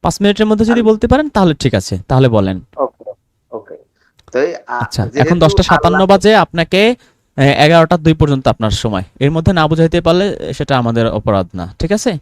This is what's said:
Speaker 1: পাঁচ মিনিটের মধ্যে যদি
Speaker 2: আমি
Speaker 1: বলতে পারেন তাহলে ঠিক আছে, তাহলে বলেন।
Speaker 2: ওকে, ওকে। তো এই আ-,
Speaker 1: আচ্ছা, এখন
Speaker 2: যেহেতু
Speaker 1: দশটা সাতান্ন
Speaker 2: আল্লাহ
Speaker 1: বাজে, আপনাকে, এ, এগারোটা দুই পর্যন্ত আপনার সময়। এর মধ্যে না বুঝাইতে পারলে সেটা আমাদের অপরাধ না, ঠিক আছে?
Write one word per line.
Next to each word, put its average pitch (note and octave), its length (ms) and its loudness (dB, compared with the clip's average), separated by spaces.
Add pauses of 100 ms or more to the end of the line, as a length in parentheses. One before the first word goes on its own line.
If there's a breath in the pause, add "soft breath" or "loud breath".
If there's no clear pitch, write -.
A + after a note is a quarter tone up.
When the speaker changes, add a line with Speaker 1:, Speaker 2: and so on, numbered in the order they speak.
Speaker 1:
পাঁচ F3 200 -4
মিনিটের G3+ 240 0
মধ্যে G#3+ 200 0
যদি A#3 80 0
Speaker 2:
আমি A#3 80 0
Speaker 1:
বলতে A3 260 0
পারেন C#4 220 0
তাহলে F#3 240 2
ঠিক C#3+ 220 -4
আছে, G2 220 -4 (100)
তাহলে C3 220 4
বলেন। F#2+ 320 0 (160)
Speaker 2:
ওকে, C3 340 -8 (400)
ওকে। A2 260 -16 (540)
তো B2 80 -2
এই D#3+ 160 -2
আ-, - 120 -16
Speaker 1:
আচ্ছা, A#2+ 360 -6
এখন A2 80 -6
Speaker 2:
যেহেতু D3 240 0
Speaker 1:
দশটা F3 280 2
সাতান্ন E3+ 320 0
Speaker 2:
আল্লাহ F#3+ 120 0
Speaker 1:
বাজে, G3 280 4
আপনাকে, F#3+ 600 0 (420 soft breath)
এ, C#3 280 2
এগারোটা E3 320 4
দুই D#3+ 160 2
পর্যন্ত C#3+ 340 0
আপনার A2 240 -2
সময়। G2+ 320 -4 (160)
এর C3+ 120 0
মধ্যে D#3+ 220 0
না D#3 140 0
বুঝাইতে E3 340 0
পারলে E3+ 520 -2
সেটা C#3 240 -2
আমাদের A#2 300 0
অপরাধ G2 460 -2
না, F2+ 260 -12
ঠিক E3 120 -4
আছে? G#3 300 -4